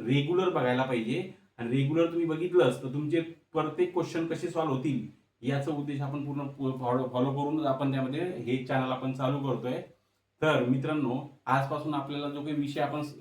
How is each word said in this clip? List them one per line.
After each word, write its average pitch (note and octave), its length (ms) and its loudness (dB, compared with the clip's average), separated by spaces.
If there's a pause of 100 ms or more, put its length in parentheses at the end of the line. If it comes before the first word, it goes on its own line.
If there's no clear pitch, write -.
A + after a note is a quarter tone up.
रेग्युलर D#3 440 2
बघायला B2+ 340 2
पाहिजे C3 480 -2 (260)
आणि A#2 120 -4
रेग्युलर C#3+ 360 4
तुम्ही E3 200 0
बघितलंच E3+ 580 4
तर B2+ 100 -6
तुमचे D3+ 280 0
प्रत्येक D#3+ 720 -2
क्वेश्चन E3 340 -2
कसे E3 220 -4
सॉल्व्ह D#3 280 0
होतील B2 300 -2 (400)
याचा C#3 240 0
उद्देश C#3+ 300 -4
आपण C#3 240 -4
पूर्ण C#3 220 -4 (320)
फॉलो, B2+ 340 2
फॉलो C3 180 2
करून D3 340 0
आपण C3+ 260 2
त्यामध्ये C3+ 320 0
हे C3 420 -2
चॅनेल C3 260 0
आपण C3 220 -2
चालू C#3 260 0
करतोय. B2 420 -2 (600)
तर C#3+ 240 4
मित्रांनो, C3+ 600 0 (180)
आजपासून D3 480 0
आपल्याला C#3+ 360 -4
जो C#3+ 140 -8
काही D3+ 120 -4
विषय C#3+ 260 0
आपण, D3 200 0 (200)